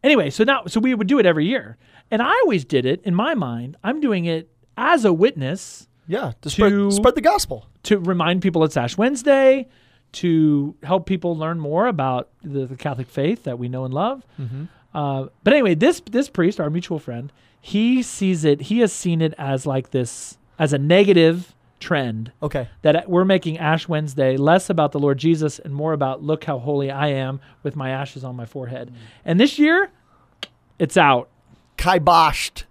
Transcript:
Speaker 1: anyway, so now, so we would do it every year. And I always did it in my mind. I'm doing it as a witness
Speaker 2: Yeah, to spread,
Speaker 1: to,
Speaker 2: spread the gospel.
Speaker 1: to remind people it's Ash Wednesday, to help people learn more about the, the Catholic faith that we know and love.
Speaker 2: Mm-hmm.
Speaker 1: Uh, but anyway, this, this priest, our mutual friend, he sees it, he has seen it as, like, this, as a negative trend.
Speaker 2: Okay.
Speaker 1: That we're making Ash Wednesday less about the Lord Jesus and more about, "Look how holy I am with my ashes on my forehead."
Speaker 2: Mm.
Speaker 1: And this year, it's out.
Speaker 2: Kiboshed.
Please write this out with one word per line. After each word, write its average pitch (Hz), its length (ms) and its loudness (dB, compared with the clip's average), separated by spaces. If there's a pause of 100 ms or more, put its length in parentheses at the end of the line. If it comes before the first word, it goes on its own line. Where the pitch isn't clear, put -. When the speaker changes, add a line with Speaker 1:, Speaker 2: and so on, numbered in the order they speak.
Speaker 1:
anyway, 240 280 4
so 214 140 0
now, 269 220 4
so 214 140 -2
we 254 140 2
would 208 120 -2
do 277 120 2
it 202 80 4
every 156 200 2
year. 190 300 -6 (340)
And 220 120 0
I 269 80 0 (120)
always 208 220 2
did 127 220 0
it 156 180 -2
in 180 100 -2
my 254 200 0
mind. 127 480 -6
I'm 269 180 -4
doing 208 260 0
it 165 240 -6 (260)
as 269 280 0
a 190 80 6
witness 165 760 -2 (180)
Speaker 2:
Yeah, 165 260 -6 (100)
to 147 80 -8
spread, 208 200 4
Speaker 1:
to, 202 220 0
Speaker 2:
spread 220 220 2
the 294 80 -2
gospel. 311 440 0 (180)
Speaker 1:
to 208 140 2
remind 175 440 0
people 170 220 2
it's 151 120 -2
Ash 123 220 -2
Wednesday, 262 720 2 (440)
to 156 680 2
help 175 240 -2
people 175 300 -2
learn 160 220 -4
more 160 280 -2
about 135 420 -2 (140)
the, 139 240 -6
the 131 100 -14
Catholic 131 320 -8
faith 165 360 -4
that 123 140 -6
we 123 100 -8
know 127 160 -8
and 127 100 -8
love. 233 300 -4 (160)
Speaker 2:
Mm-hmm. 131 240 -10 (300)
Speaker 1:
Uh, 139 320 -4 (160)
but 214 120 4
anyway, 226 200 4
this, 262 260 2 (100)
this 254 180 -2
priest, 185 320 -2
our 151 100 -4
mutual 170 280 -6
friend, 123 340 -12 (280)
he 240 420 0
sees 185 420 -2
it, 147 180 2
he 208 180 -2
has 220 120 2
seen 170 300 -2
it 160 160 0
as, 135 280 -4
like, 131 240 -4
this, - 460 -6 (220)
as 151 140 0
a 143 60 0
negative 170 760 4 (260)
trend. 120 500 -4 (120)
Speaker 2:
Okay. 143 260 -6 (140)
Speaker 1:
That 160 280 2
we're 180 140 4
making 175 340 0
Ash 160 300 -2
Wednesday 143 480 0
less 151 340 2
about 147 220 0
the 147 80 -4
Lord 139 180 2
Jesus 156 400 0
and 139 160 -12
more 156 200 -4
about, 135 280 -4
"Look 151 220 -4
how 143 140 -4
holy 139 320 -4
I 139 180 -2
am 135 320 -4 (220)
with 143 140 -6
my 131 140 -6
ashes 131 340 -8
on 127 120 -12
my 120 100 -12
forehead." 123 440 -12
Speaker 2:
Mm. 123 40 -20 (300)
Speaker 1:
And 170 160 2
this 285 180 4
year, 339 320 2 (880)
it's 156 180 -2
out. 139 320 4 (480)
Speaker 2:
Kiboshed. 165 960 2